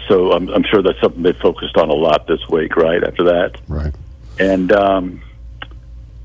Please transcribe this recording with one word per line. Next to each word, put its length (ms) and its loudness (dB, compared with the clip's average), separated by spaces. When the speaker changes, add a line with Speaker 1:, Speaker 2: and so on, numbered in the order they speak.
Speaker 1:
so 260 4
I'm, 160 0
I'm 140 2
sure 180 4
that's 180 0
something 220 0
they 120 2
focused 440 -2
on 120 4
a 40 0
lot 320 2
this 140 0
week, 260 -2
right, 280 2
after 220 -2
that. 420 0
Speaker 2:
Right. 260 -4
Speaker 1:
And, 320 2
um, 500 2